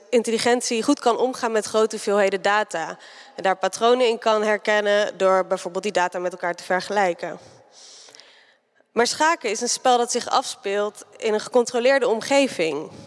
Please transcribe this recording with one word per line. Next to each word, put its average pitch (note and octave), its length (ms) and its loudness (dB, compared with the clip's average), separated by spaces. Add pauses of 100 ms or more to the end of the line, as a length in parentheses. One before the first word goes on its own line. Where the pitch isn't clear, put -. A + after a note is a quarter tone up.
intelligentie A3+ 760 0
goed C#4+ 180 0
kan A3+ 160 2
omgaan B3 360 -2
met G#3+ 120 0
grote A3 300 0
hoeveelheden G3 480 0
data F3+ 560 -2 (380)
en - 60 -12
daar F#3 140 2
patronen A#3 520 2
in A3+ 100 0
kan A3 240 2
herkennen G#3 760 0
door F#3+ 280 4
bijvoorbeeld F#3 360 -6
die G#3 100 -4
data F3+ 260 0
met F3+ 140 -4
elkaar F3+ 220 -6
te - 100 -20
vergelijken. F#3 760 -2 (1500)
Maar A#3 140 2
schaken D#4 440 0
is A3+ 100 -4
een A#3+ 80 -4
spel B3 300 2
dat A#3 120 0
zich - 180 -4
afspeelt G#3 760 -4 (120)
in - 180 -2
een G#3+ 60 0
gecontroleerde A#3+ 680 2
omgeving, G3+ 840 0 (160)